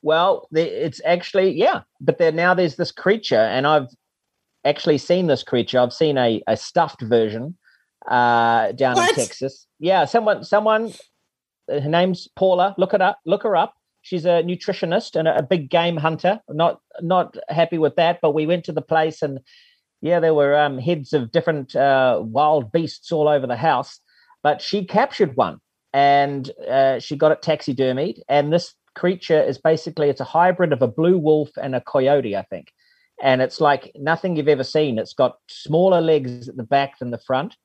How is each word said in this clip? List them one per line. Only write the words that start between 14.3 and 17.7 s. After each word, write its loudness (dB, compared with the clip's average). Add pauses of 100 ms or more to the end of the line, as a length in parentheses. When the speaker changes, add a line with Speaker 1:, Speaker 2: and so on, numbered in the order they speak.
Speaker 1:
nutritionist -4
and 0
a, 2
a -2
big -2
game 0
hunter. -2
Not, -2 (220)
not -2 (140)
happy 0